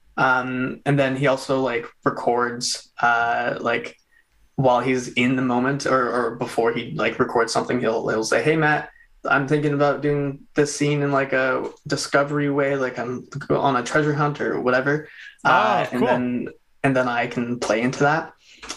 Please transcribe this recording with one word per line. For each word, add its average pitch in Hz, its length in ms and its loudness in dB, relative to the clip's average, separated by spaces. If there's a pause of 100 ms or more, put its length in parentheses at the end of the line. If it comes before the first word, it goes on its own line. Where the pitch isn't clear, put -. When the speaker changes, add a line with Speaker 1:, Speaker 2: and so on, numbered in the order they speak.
(180)
Speaker 1:
Um, 127 640 0
and 143 140 2
then 131 180 0
he 139 120 0
also, 135 320 0
like, 120 260 -2 (180)
records, 120 840 -2 (100)
uh, 120 600 2
like, 120 360 -4 (600)
while 123 240 4
he's 127 340 0
in 127 220 2
the 131 60 0
moment 131 440 0
or, 131 240 2
or 117 260 -2
before 117 360 0
he, 120 240 -6
like, 110 220 -2
records 117 340 2
something, 123 280 0
he'll, 113 280 0
he'll 110 160 0
say, - 180 0
"Hey, 156 140 2
Matt, 151 340 0 (340)
I'm 135 240 2
thinking 147 240 2
about 143 300 2
doing 143 380 0 (140)
this 143 220 2
scene 147 260 0
in, 143 100 0
like, 135 200 0
a 131 380 0 (160)
discovery 147 640 0
way, 139 260 0
like, 127 220 -2
I'm 123 280 -6 (240)
on 139 260 2
a 120 80 0
treasure 151 280 0
hunt 147 280 0
or 113 200 -2
whatever." 131 480 0 (360)
Uh, - 420 2
Speaker 2:
Oh, - 60 -8
Speaker 1:
and 123 80 -2
Speaker 2:
cool. - 80 2
Speaker 1:
then, 123 400 -2 (340)
and 135 140 2
then 127 120 2
I 120 200 -2
can 120 320 -4
play 110 200 0
into 127 200 0
that. 151 320 2 (440)